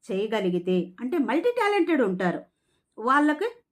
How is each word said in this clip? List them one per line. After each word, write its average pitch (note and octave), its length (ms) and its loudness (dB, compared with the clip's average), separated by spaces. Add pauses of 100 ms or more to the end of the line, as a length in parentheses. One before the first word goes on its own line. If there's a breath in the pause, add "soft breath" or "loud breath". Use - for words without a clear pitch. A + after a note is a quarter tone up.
(120)
చేయగలిగితే, F#3 880 -2
అంటే, B3+ 180 -4
మల్టీ D4+ 320 2
టాలెంటెడ్ G4+ 500 0
ఉంటారు F3+ 400 0 (580)
వాళ్ళకి D4 720 0